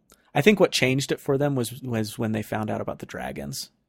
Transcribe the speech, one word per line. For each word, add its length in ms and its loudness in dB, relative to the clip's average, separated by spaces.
I 60 4
think 180 8
what 140 6
changed 400 2
it 80 -6
for 160 -2
them 180 0
was, 280 -4
was 360 -4
when 140 0
they 100 -2
found 280 -4
out 100 -4
about 200 -6
the 60 -12
dragons. 640 -8